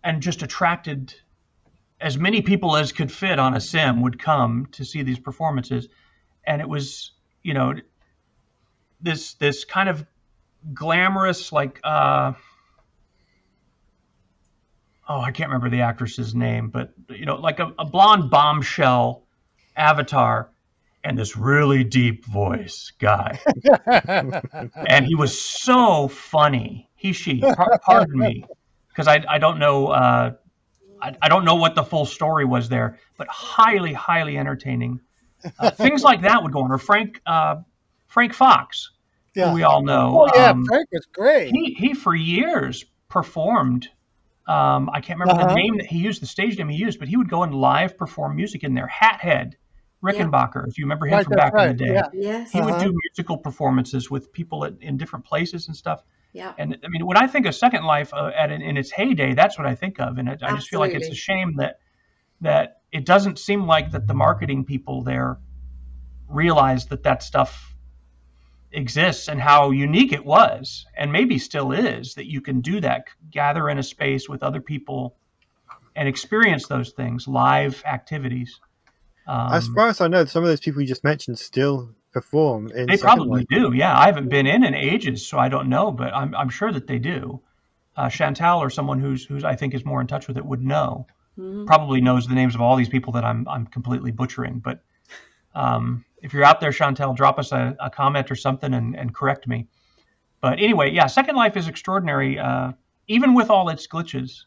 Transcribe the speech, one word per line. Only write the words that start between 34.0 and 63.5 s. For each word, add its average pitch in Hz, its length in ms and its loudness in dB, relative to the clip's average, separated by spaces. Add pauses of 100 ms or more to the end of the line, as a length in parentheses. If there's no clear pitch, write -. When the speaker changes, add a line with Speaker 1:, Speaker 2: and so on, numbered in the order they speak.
Speaker 1:
entertaining. 127 600 -6 (600)
Uh, 233 120 4
things 262 320 0
like 233 180 6
that 208 220 4
would 151 80 -6
go 143 120 -2
on. 127 80 -2
Or 131 60 0
Frank, 208 480 0
uh, 156 320 0 (500)
Frank 233 260 0
Fox, - 580 4 (440)
who 190 60 0
Speaker 2:
Yeah. 170 120 4
Speaker 1:
we 165 100 0
all 143 200 6
know, 131 440 6
Speaker 2:
Oh, - 80 4
yeah, 254 160 10
Speaker 1:
um, 127 140 0
Speaker 2:
Frank 285 260 2
was 165 220 -6
great. 220 380 4
Speaker 1:
he, 285 240 -2
he 262 180 0
for 175 220 -2
years 170 680 -2 (240)
performed, 156 800 -2 (600)
um, 139 440 0
I 147 100 -4
can't 170 180 -10
remember 180 220 4
the 185 60 4
Speaker 2:
Uh-huh. 185 80 2
Speaker 1:
name 214 220 0
that - 80 -6
he 170 140 -4
used, 196 220 -4
the 139 60 -12
stage 202 300 -4
name 160 120 -6
he 147 80 -6
used, 208 220 -4
but 135 80 -12
he 196 100 -2
would 208 120 0
go 170 140 0
and 156 100 -4
live 135 440 0
perform 147 380 -8
music 175 280 -6
in 139 100 -2
there. 127 140 -4
Hat 220 340 2
Head 147 340 -2 (480)
Speaker 3:
Yeah. 190 80 -2
Speaker 1:
Rickenbacker, 135 560 -2
if 113 100 -12
you 151 80 -6
remember 151 220 -4
him 170 60 2
Speaker 2:
Right, 202 120 4
Speaker 1:
from 151 100 -2
Speaker 2:
that's 147 160 4
Speaker 1:
back 202 180 4
in 123 80 -2
the 127 80 -4
Speaker 2:
right, 123 80 0
Speaker 1:
day. - 0 -
Speaker 2:
yeah. 185 280 -2 (180)
Speaker 3:
Yes. 233 120 -14
Speaker 1:
He 185 100 -2
would 160 120 0
Speaker 2:
Uh-huh. 175 120 0
Speaker 1:
do 190 80 0 (100)
musical 165 340 -8
performances 131 720 -4
with - 240 -8
people 160 320 -8
at, 147 160 -10
in 143 160 -8
different 143 280 -10
places 170 420 -6
and 156 80 -12
stuff. - 260 -8 (320)
Speaker 3:
Yeah. 185 240 -14
Speaker 1:
And, 151 260 -8
I 202 60 -14
mean, 170 160 -6
when 180 120 4
I 254 100 8
think 262 200 0
of 156 80 -2
Second 151 300 2
Life, 147 280 0
uh, 147 220 -4
at, 151 160 0
in 151 260 -6
its 135 140 -6
heyday, 175 420 0
that's 175 240 2
what 147 100 -4
I 123 80 -2
think 190 240 -8
of. 127 180 -4
And 123 120 -4
I, 139 120 -8
I - 140 -4
just - 140 -10
feel 180 100 -4
like 185 140 2
it's 160 140 -6
a 160 40 -8
Speaker 3:
Absolutely. - 40 -10
Speaker 1:
shame 185 420 -4
that, - 220 -6 (640)
that 147 400 0 (100)
it 147 140 -6
doesn't 196 340 4
seem 202 280 -2